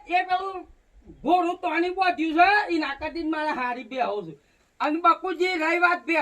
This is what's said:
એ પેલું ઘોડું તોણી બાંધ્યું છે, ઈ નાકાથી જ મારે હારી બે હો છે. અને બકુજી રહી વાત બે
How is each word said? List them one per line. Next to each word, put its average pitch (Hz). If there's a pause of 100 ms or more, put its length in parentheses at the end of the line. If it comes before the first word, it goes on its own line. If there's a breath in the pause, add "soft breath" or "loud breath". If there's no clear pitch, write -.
(180)
એ 359
પેલું 370 (600)
ઘોડું 349
તોણી 339
બાંધ્યું 330
છે, 370 (240)
ઈ 320
નાકાથી 302
જ 311
મારે 302
હારી 247
બે 254 (100)
હો 208
છે. 160 (460)
અને 302
બકુજી 349
રહી 339
વાત 349
બે 330